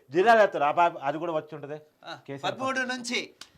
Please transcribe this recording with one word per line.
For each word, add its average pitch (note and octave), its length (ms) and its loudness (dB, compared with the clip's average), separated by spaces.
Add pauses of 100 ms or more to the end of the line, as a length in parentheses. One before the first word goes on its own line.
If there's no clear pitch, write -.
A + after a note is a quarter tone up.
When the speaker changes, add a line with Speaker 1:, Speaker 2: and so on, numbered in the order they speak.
(100)
Speaker 1:
జిల్లాలు G#3+ 300 6
ఎత్తారు. F3 240 4
ఆ D3 60 4
పా-, E3+ 320 2
అది C#3+ 160 -4
కూడా E3+ 140 -6
వచ్చి D#3 220 -6
ఉంటుంది. D3 260 -12 (240)
Speaker 2:
ఆ, D#3 220 -14
Speaker 1:
కేసీఆర్ C#3+ 280 -6
Speaker 2:
పదమూడు C4 240 -4
నుంచి. A#3+ 560 -6 (240)